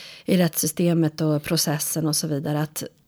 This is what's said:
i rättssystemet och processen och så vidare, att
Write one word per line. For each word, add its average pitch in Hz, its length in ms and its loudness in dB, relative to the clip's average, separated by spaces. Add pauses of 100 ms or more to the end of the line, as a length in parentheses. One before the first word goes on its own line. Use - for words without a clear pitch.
(280)
i 190 100 4
rättssystemet 170 840 2
och 151 220 2
processen 160 640 -2
och 151 80 0
så - 120 -2
vidare, 147 340 -2
att - 220 -6 (240)